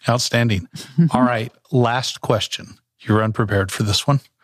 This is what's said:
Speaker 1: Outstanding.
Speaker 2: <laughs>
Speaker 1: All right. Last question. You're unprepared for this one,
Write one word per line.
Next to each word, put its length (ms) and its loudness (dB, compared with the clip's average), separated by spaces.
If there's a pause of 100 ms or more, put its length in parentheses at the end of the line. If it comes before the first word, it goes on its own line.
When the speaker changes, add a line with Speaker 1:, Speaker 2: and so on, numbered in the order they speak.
Speaker 1:
Outstanding. 580 0 (220)
Speaker 2:
<laughs> 220 2
Speaker 1:
All 100 2
right. 320 0 (180)
Last 480 0
question. 580 -4 (220)
You're 240 2
unprepared 480 -2
for 120 -4
this 220 -2
one, 140 2 (240)